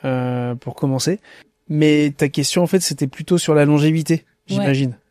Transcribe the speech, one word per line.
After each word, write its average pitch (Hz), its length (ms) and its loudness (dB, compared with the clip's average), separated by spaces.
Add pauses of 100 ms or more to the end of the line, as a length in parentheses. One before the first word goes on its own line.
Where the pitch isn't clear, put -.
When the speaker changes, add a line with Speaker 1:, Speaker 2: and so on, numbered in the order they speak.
Speaker 1:
euh, 123 520 -2
pour 123 180 -12
commencer. 139 460 -2 (500)
Mais 151 480 2
ta 147 100 2
question, 151 360 -2
en 165 40 0
fait, 190 120 0
c'était 143 280 -2
plutôt 165 300 -2
sur 165 160 0
la 147 120 4
longévité, 151 480 2 (360)
Speaker 2:
Ouais. 196 60 -4
Speaker 1:
j'imagine. 139 420 0 (140)